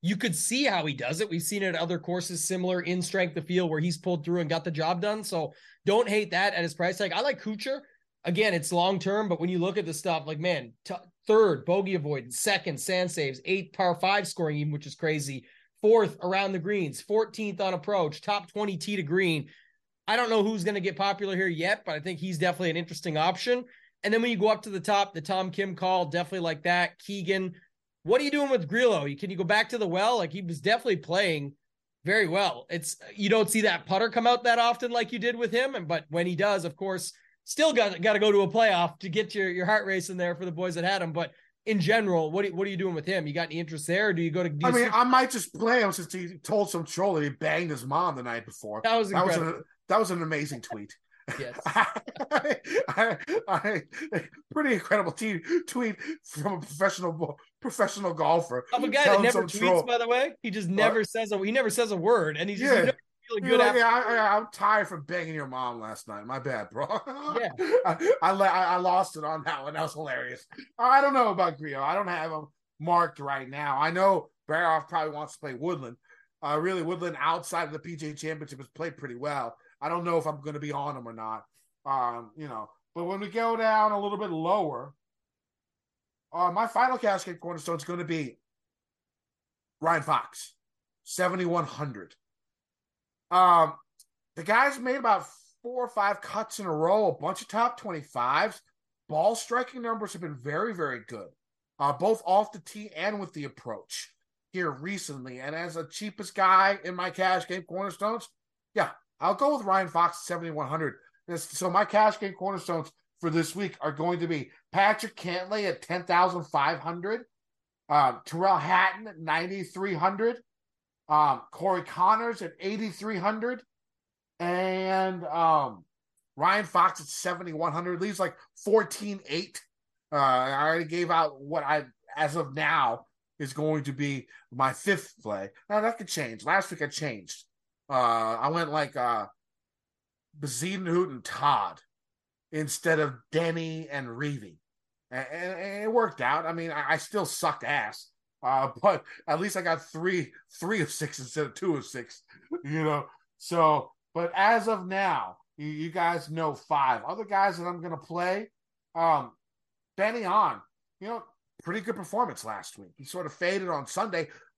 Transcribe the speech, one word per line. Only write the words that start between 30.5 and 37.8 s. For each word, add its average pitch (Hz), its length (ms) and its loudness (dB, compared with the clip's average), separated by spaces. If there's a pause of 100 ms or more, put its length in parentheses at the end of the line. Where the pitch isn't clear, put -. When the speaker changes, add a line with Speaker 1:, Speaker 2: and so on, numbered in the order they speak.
Speaker 1:
definitely 214 360 2
playing 160 560 -2 (520)
very 196 220 2
well. 160 420 0
It's, 165 260 -6 (200)
you 202 140 -2
don't 220 200 4
see 220 120 2
that 185 240 2
putter 202 240 2
come 233 180 2
out 240 180 4
that 233 140 6
often 233 320 2
like 233 200 0
you 233 80 -4
did 240 160 0
with 233 160 -2
him. 262 240 0
And, 175 120 -6
but 156 220 -2
when 170 160 0
he 175 120 -2
does, 196 260 2
of 156 140 -8
course, 190 340 -6 (320)
still 302 300 2
got, 202 280 2